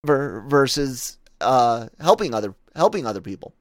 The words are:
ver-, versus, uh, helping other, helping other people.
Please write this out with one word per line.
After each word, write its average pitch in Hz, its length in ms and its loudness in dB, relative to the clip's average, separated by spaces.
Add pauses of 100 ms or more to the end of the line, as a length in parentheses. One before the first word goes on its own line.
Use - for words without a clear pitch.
ver-, 135 440 -2
versus, 139 680 0 (220)
uh, 120 480 2 (120)
helping 170 340 2
other, 104 220 -4 (200)
helping 170 300 0
other 101 160 -6
people. - 400 -14